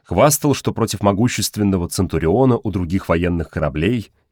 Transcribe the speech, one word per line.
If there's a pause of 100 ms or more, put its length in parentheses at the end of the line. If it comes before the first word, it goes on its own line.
хвастал,
что
против
могущественного
Центуриона
у
других
военных
кораблей (200)